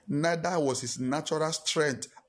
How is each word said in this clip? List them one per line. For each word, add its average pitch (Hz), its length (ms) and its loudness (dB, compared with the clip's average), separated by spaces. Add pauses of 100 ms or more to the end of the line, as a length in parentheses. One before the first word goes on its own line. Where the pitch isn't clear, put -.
neither 170 520 2
was 131 220 2
his 123 180 -6
natural 147 540 0
strength 147 540 0 (220)